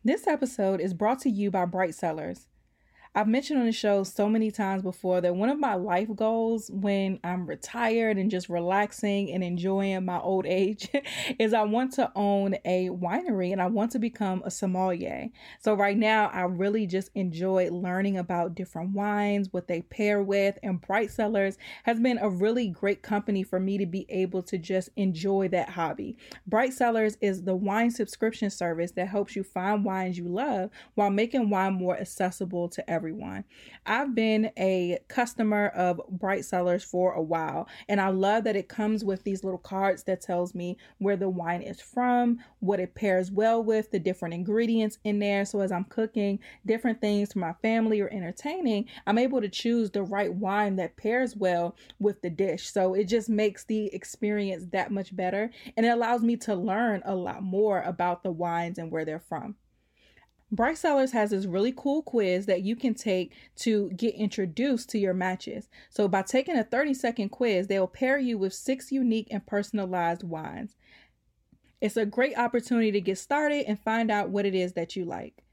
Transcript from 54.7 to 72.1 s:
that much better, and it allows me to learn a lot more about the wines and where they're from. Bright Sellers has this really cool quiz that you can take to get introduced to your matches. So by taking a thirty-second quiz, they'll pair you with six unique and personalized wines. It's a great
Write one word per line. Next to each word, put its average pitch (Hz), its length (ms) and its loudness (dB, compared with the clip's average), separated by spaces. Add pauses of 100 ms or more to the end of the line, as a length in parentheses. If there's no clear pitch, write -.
that 190 220 -2
much 196 240 -6
better, 196 340 -2 (260)
and 226 80 2
it 226 40 4
allows 233 340 2
me 233 140 2
to 226 180 -2
learn 202 500 0
a 196 120 -2
lot 180 260 -6
more 196 400 2
about 175 400 -2
the 185 80 -2
wines 170 480 -2
and 165 140 -8
where 160 120 -2
they're 156 140 -6
from. 165 380 -8 (960)
Bright 240 220 2
Sellers 277 360 4
has 214 180 2
this 196 160 0
really 196 280 2
cool 277 280 0
quiz 196 420 2
that 190 160 2
you 202 160 0
can 247 160 0
take 185 400 0 (240)
to 214 360 2
get 208 220 0
introduced 214 760 -2
to 226 80 -2
your 196 160 2
matches. 185 520 -4 (220)
So 208 200 2
by 190 120 2
taking 269 380 0
a 220 40 2
thirty-second 240 680 0
quiz, 196 380 2
they'll 196 180 4
pair 262 320 0
you 247 180 0
with 190 160 -2
six - 400 -4
unique 233 380 2
and 196 160 -6
personalized 185 760 -2
wines. 165 540 -10 (1040)
It's 208 160 -2
a 220 80 2
great 247 320 0